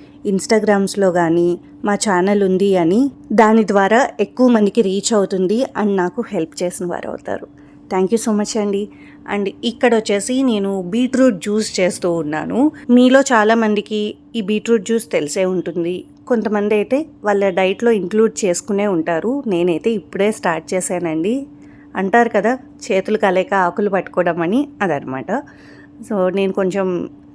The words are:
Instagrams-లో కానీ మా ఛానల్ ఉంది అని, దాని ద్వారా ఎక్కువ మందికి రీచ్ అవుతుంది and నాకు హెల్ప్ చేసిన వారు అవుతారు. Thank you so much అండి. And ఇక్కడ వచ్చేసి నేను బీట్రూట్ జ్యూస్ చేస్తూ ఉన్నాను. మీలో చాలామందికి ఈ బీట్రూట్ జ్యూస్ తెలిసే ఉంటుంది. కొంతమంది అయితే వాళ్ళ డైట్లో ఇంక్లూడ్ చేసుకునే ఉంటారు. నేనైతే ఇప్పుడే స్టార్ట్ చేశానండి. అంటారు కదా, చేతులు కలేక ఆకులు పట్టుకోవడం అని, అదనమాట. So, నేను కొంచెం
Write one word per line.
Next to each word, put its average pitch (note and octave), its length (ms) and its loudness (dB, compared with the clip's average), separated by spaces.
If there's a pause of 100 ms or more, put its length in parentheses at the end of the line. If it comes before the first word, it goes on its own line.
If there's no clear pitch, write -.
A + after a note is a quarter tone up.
(260)
Instagrams-లో G3 840 0
కానీ F3 480 2 (260)
మా G3+ 100 0
ఛానల్ G3+ 480 2
ఉంది F#3+ 340 2
అని, G3+ 340 2 (200)
దాని A3 320 6
ద్వారా G3+ 460 2 (100)
ఎక్కువ B3 280 2
మందికి A3 340 4
రీచ్ G3 320 -2
అవుతుంది G3 500 0
and G3+ 320 -2
నాకు F3+ 320 -2
హెల్ప్ E3 360 -6
చేసిన F3+ 220 -6
వారు - 240 -8
అవుతారు. - 380 -10 (480)
Thank F#3+ 180 0
you A3+ 160 -2
so G#3 100 0
much G#3 200 -4
అండి. G3+ 300 -4 (460)
And G3+ 180 -4 (100)
ఇక్కడ A#3 320 0
వచ్చేసి A3 480 -2
నేను G3 380 -2
బీట్రూట్ A#3+ 540 2
జ్యూస్ G#3 440 -4
చేస్తూ F3+ 340 0
ఉన్నాను. E3 580 0 (180)
మీలో B3+ 320 6
చాలామందికి G#3+ 920 0 (200)
ఈ A3+ 60 -4
బీట్రూట్ G#3+ 420 0
జ్యూస్ A3 280 -4
తెలిసే E3 340 -2
ఉంటుంది. F3 600 -4 (220)
కొంతమంది G#3+ 480 0
అయితే B3+ 300 -2 (180)
వాళ్ళ G3+ 260 0
డైట్లో F#3+ 420 0
ఇంక్లూడ్ G#3+ 540 0
చేసుకునే G3 420 -2
ఉంటారు. F3 600 -2
నేనైతే F3 440 0
ఇప్పుడే G3+ 400 -2
స్టార్ట్ E3 420 -4
చేశానండి. F3+ 720 -4 (480)
అంటారు A#3 340 2
కదా, A3+ 280 0 (340)
చేతులు G3 260 0
కలేక F#3 360 0
ఆకులు F#3+ 360 0
పట్టుకోవడం F3 520 -2
అని, A#3 260 0 (140)
అదనమాట. D3+ 640 -4 (680)
So, F#3 240 0
నేను G3 180 0
కొంచెం F#3+ 560 -2 (260)